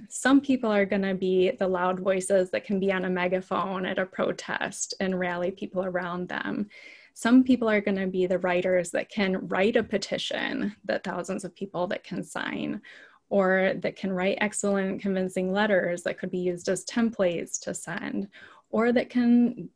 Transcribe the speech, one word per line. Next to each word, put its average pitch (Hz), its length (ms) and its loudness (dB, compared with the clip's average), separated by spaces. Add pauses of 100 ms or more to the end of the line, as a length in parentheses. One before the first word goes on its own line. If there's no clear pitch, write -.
Some 269 320 4
people 254 300 0
are 202 160 4
gonna 196 280 0
be 185 360 2
the 190 180 0
loud 185 320 0
voices 185 500 2
that 214 140 -4
can 196 160 0
be 196 100 2
on 185 140 2
a 185 60 0
megaphone 185 760 -2
at 190 140 -4
a 190 80 0
protest - 920 -4
and 190 200 -2
rally 180 320 -2
people 196 340 -6
around 180 440 -4
them. - 400 -4 (440)
Some 254 320 6
people 240 240 2
are 208 140 4
gonna 190 240 0
be 185 200 2
the 180 120 2
writers 180 540 2
that - 180 -2
can 190 380 0
write 190 280 4
a 226 60 4
petition - 920 -4 (120)
that 208 180 -2
thousands 190 400 -6
of 185 100 -12
people 180 340 -6
that - 140 -4
can 180 220 -8
sign, - 560 -6 (480)
or 190 520 2
that - 160 -6
can 190 140 -4
write 185 300 0
excellent, 196 600 -2
convincing 185 500 -2
letters 190 520 2
that 202 140 -4
could 190 120 -6
be 180 80 -2
used 180 320 -2
as 185 160 -4
templates 208 720 -2
to - 140 -6
send, - 540 -8 (420)
or 226 200 2
that 240 200 0
can 240 640 4